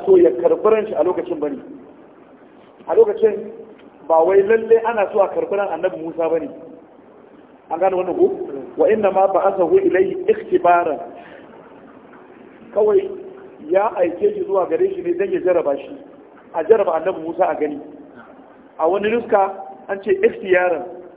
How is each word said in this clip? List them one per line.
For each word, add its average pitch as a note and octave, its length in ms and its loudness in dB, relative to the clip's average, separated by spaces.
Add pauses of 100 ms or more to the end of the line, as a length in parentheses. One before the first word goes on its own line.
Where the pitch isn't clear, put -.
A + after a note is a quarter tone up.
so F#3+ 120 6
ya E3+ 140 6
karɓi E3+ 400 0
ran G#3+ 160 2
shi - 80 -10
a D3+ 80 0
lokacin E3+ 360 -4
bane. C#3+ 200 -6 (1300)
A E3+ 80 -4
lokacin G#3 560 2 (560)
ba E3 160 4
wai G3 200 6
lalle A3+ 440 4
ana G#3 240 0
so G#3 80 2
a F#3 80 4
karɓi E3 300 -4
ran G3+ 180 -2
Annabi E3 240 -4
Musa D#3+ 300 -4
bane. D#3+ 180 -2 (1200)
An E3 80 -4
gane F#3 160 2
wannan F3+ 200 -2
ko? F#4 120 4 (500)
Wa D#3 140 4
inna G#3 200 2
ma F#3+ 160 4
ba'athahu F#3+ 520 2
ilayhi - 480 0
ikhtibaran. F3 720 2 (1700)
Kawai - 360 2 (600)
ya F#3 260 0
aike F#3+ 380 0
shi F#3+ 100 -6
zuwa F#3 220 0
gare E3 280 0
shi F3 80 -8
ne F3 120 -4
dan F#3+ 180 -4
ya F3+ 80 -2
jarraba D3+ 380 0
shi. - 180 -16 (580)
A E3 100 -4
jarraba F#3+ 320 2
Annabi F#3 260 -4
Musa E3+ 260 -2
a D#3 80 -2
gani. D3 240 -6 (1000)
A D#3+ 100 0
wani G3+ 200 -2
nuska A3 460 0 (320)
an G3 160 -6
ce G#3 80 -2
ikhtiyaran. F3+ 720 2 (320)